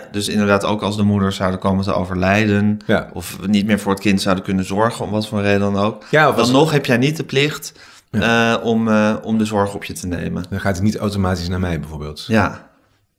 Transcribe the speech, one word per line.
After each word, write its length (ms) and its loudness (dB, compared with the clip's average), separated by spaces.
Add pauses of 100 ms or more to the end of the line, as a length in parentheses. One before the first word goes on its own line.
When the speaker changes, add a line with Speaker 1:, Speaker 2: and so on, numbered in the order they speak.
(120)
Speaker 1:
dus 160 -4
inderdaad 380 2
ook 160 -2
als 140 -2
de 80 0
moeders 320 2
zouden 240 -2
komen 240 0
te 100 0
overlijden 920 2
Speaker 2:
Ja. 280 0
Speaker 1:
of 340 -10
niet 180 2
meer 140 2
voor 120 -2
het 100 -2
kind 200 2
zouden 220 0
kunnen 220 -2
zorgen, 400 -2
om 60 -6
wat 160 -2
voor 140 -2
reden 180 2 (140)
dan 40 0
ook. 340 -2
Speaker 2:
Ja, 160 4
of 80 6
Speaker 1:
Dan 80 2
Speaker 2:
als 80 2
Speaker 1:
nog 200 4
heb 140 0
jij 120 2
niet 200 0
de 60 -6
plicht, 500 -2 (380)
Speaker 2:
Ja. 460 2
Speaker 1:
eh, 80 -6
om, 220 0
eh, 360 2
om 140 -2
de 80 2
zorg 300 0
op 80 -10
je 100 -10
te 140 -10
nemen. 420 -6
Speaker 2:
Dan 100 -6
gaat 160 -2
hij 100 -2
niet 120 0
automatisch 500 -2
naar 120 -2
mij, 200 -2
bijvoorbeeld. 480 -12
Speaker 1:
Ja. 420 -2 (500)